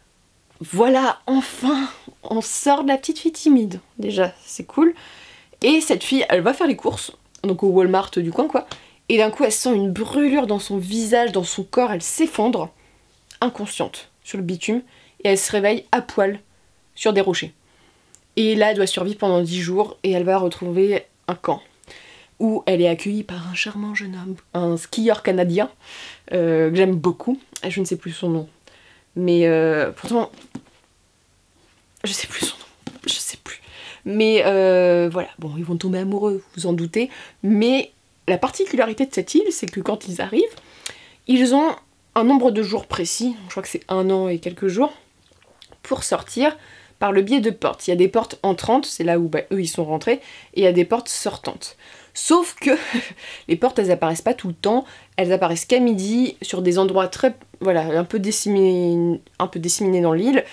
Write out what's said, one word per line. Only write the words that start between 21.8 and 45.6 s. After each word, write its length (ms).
où 300
elle 140
est 60
accueillie 360
par 240
un 80
charmant 400
jeune 180
homme, 220
un 240
skieur 460
canadien, 480
euh, 360
que 60
j'aime 180
beaucoup, 460
je 120
ne 60
sais 120
plus 140
son 180
nom. 180
Mais, 280
euh, 460
pourtant, 400
je 80
sais 140
plus 180
son 100
nom, 380
je 60
sais 320
plus. 160
Mais, 400
euh, 640
voilà, 160
bon, 200
ils 80
vont 100
tomber 240
amoureux, 420
vous 100
en 60
doutez. 380
Mais 480
la 80
particularité 680
de 80
cette 220
île, 160
c'est 180
que 120
quand 260
ils 140
arrivent, 340
ils 260
ont 220
un 80
nombre 280
de 120
jours 220
précis, 500
je 40
crois 120
que 40
c'est 220
un 200
an 200
et 100
quelques 280
jours, 260